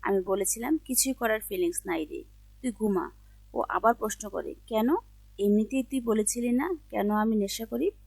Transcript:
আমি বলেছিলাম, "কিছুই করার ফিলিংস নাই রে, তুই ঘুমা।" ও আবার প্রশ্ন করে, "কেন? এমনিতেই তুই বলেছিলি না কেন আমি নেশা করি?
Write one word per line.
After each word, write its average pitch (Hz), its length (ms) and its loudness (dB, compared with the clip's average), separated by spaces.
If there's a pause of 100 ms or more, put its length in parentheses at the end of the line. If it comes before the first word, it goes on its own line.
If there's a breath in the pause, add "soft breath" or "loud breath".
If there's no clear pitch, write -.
আমি 196 180 4
বলেছিলাম, 208 580 0
"কিছুই 262 360 0
করার 220 260 0
ফিলিংস 180 440 -2
নাই 165 220 -2
রে, - 180 -12 (380)
তুই 254 100 -2
ঘুমা।" 196 380 0 (440 soft breath)
ও - 140 0
আবার 220 260 2
প্রশ্ন 214 340 -6
করে, 170 260 -8 (120)
"কেন? 220 220 0 (500)
এমনিতেই 214 440 2
তুই 262 180 -4
বলেছিলি 233 520 0
না 269 180 0 (200)
কেন 208 200 0
আমি 214 260 2
নেশা 208 300 -2
করি? 262 240 0 (160)